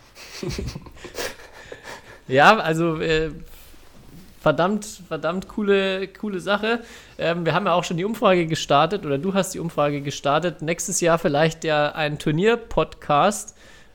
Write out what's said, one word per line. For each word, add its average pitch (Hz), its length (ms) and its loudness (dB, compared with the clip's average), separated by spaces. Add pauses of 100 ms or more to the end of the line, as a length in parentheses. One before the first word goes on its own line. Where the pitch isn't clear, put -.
(420)
<laughs> 190 40 -8 (1800)
Ja, 151 280 8
also, 160 440 0
äh, 160 300 0 (1120)
verdammt, 175 440 2
verdammt 170 640 -6
coole, 196 600 0
coole 190 320 -8
Sache. 208 420 -2 (360)
Ähm, 170 280 -2
wir 151 80 2
haben 190 120 0
ja 170 80 2
auch 175 100 2
schon 175 140 -4
die 180 80 -2
Umfrage 196 420 2
gestartet, 160 580 0
oder 139 120 -2
du 180 160 -2
hast 190 200 0
die - 60 -8
Umfrage 147 420 -2
gestartet. 143 600 -2
Nächstes 165 400 -4
Jahr 165 160 4
vielleicht 160 460 0
ja 147 300 0
ein 151 260 -4
Turnier-Podcast. 180 1400 0 (400)